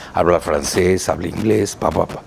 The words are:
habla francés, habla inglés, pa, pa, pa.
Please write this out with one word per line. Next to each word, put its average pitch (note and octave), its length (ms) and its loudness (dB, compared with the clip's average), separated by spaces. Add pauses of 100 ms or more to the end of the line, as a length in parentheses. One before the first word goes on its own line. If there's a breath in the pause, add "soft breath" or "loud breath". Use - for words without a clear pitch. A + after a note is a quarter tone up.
(140 loud breath)
habla F2 260 2
francés, F2+ 720 0
habla E2 180 -2
inglés, G2+ 480 0
pa, - 160 0
pa, F2+ 140 0
pa. - 220 -10